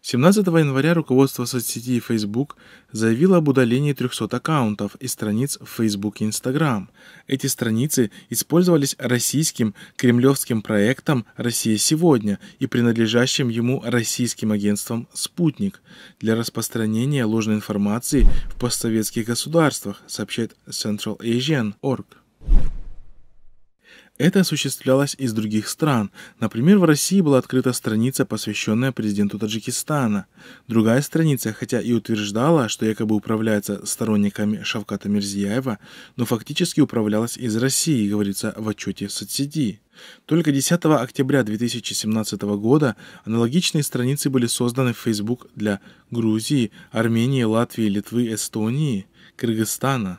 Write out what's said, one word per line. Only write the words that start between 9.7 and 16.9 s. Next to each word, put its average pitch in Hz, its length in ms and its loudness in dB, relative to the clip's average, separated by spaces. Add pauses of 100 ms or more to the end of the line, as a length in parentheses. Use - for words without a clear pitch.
кремлевским 123 680 2
проектом 113 640 0 (100)
«Россия 113 420 -2
сегодня» 135 600 2 (220)
и 131 80 -4
принадлежащим 117 800 2
ему 117 360 -2
российским 117 680 -2
агентством 104 600 -2
«Спутник» - 720 -4 (380)
для 110 160 0
распространения 117 880 -2